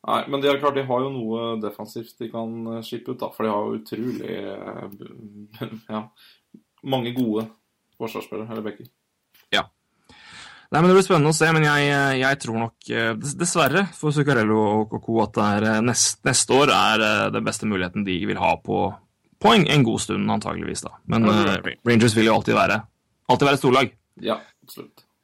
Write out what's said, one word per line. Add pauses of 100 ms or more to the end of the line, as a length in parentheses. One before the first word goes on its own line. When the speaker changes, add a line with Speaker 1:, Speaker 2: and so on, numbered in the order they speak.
Speaker 1:
nei,
men
det
er
klart,
de
har
jo
noe
defensivt
de
kan, (120)
eh,
skippe
ut
da,
for
de
har
jo
utrolig,
eh, (160)
<laughs>
ja, (760)
mange
gode (500)
forsvarsspillere,
eller
backer. (680)
Speaker 2:
Ja. (1080)
Nei,
men
det
blir
spennende
å
se,
men
jeg,
eh,
jeg
tror
nok, (160)
eh,
dess-,
dessverre
for
Zuccarello (240)
og,
og
co
at
det
er, (140)
eh,
nest-,
neste
år
er,
eh,
den
beste
muligheten
de
vil
ha
på, (460)
på
en,
en
god
stund,
antageligvis
da. (160)
Men,
Speaker 1:
Ja,
det
tror
jeg.
Speaker 2:
eh,
Ra-,
Rangers
vil
jo
alltid
være, (460)
alltid
være
et
storlag. (280)
Speaker 1:
Ja, (240)
absolutt. (200)